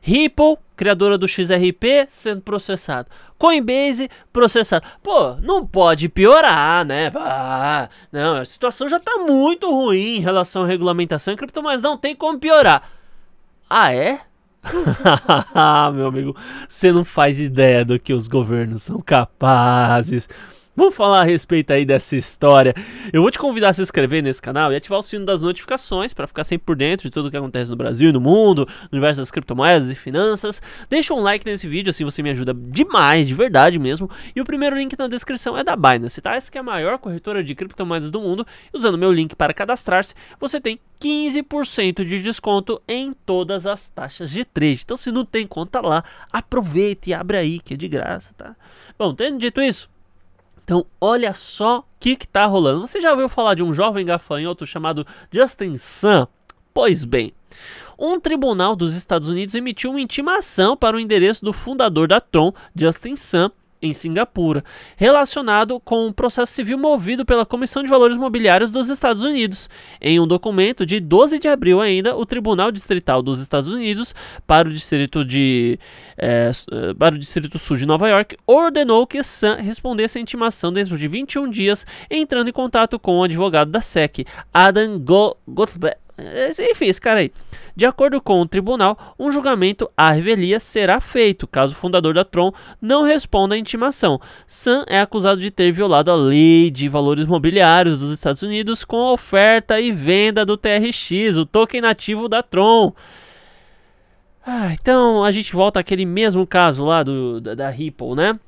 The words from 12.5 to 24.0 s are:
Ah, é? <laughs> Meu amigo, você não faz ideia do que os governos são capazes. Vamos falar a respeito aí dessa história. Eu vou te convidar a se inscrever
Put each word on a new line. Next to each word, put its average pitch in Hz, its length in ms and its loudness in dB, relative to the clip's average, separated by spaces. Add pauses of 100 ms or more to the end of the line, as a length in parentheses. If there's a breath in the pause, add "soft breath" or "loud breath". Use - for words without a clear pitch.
Ah, 185 240 4
é? 185 260 -2 (440)
<laughs> 151 1300 2
Meu 135 140 -2
amigo, 135 260 -6 (360 loud breath)
você - 200 2
não 175 140 4
faz 143 340 2
ideia 131 460 4
do 120 160 0
que 139 140 -4
os 117 160 -4
governos 117 540 -2
são 185 180 -8
capazes. 123 1300 2 (460 loud breath)
Vamos 370 200 4
falar 202 240 4
a 180 40 6
respeito 165 480 2
aí 143 140 2
dessa 135 300 2
história. 135 580 6 (400 loud breath)
Eu 160 80 4
vou 214 80 4
te - 80 -6
convidar 226 320 0
a 180 40 2
se 180 100 -4
inscrever 151 400 0